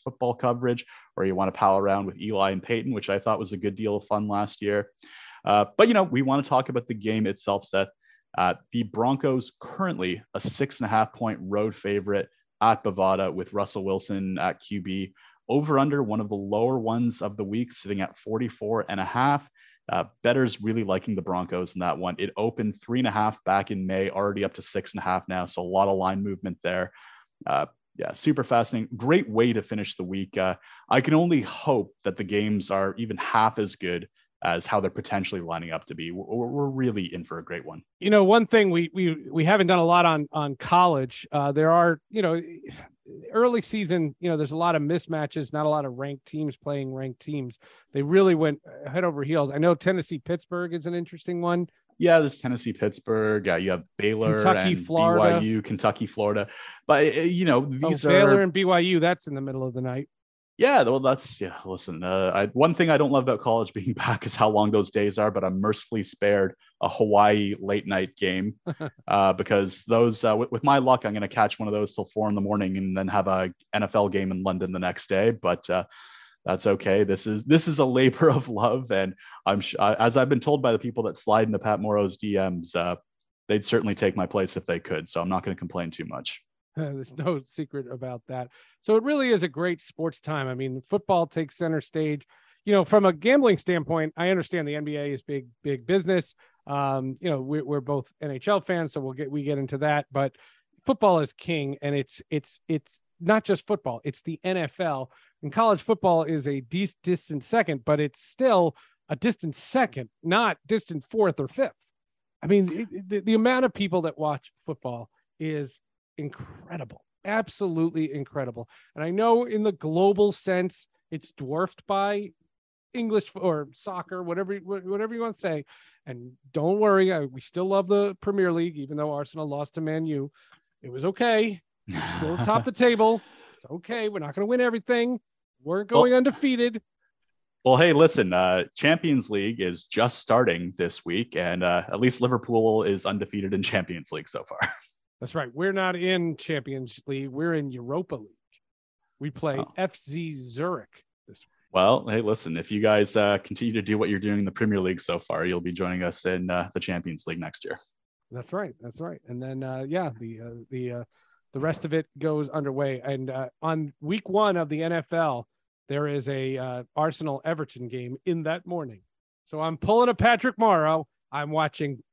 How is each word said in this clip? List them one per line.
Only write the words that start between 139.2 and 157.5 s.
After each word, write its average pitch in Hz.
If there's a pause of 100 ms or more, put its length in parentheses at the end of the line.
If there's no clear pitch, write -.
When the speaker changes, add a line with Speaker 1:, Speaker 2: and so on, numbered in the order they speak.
Speaker 1:
League 104
is 90
just 120
starting 92
this -
week, 92
and, 87
uh, 87
at 101
least 127
Liverpool 113
is 98
undefeated 98
in 98
Champions 87
League 78
so -
far. -
<laughs> -
Speaker 2:
That's 123
right. 139
We're 185
not 190
in 175
Champions 135
League. 139
We're 156
in 143
Europa 127
League. 107 (920)
We 143
play 139
Speaker 1:
Oh. -
Speaker 2:
F 185
C 160
Zurich 131 (240)
this -
week. - (160)
Speaker 1:
Well, 110
hey, 110
listen, 104
if 85
you 104
guys, 107
uh, 101
continue 113
to 110
do 104
what 104
you're 101
doing 104
in 101
the 95
Premier 104
League 92
so 85
far, 80
you'll 90
be 87
joining 90
us 87
in, 92
uh, 87
the 90
Champions 85
League 82
next 80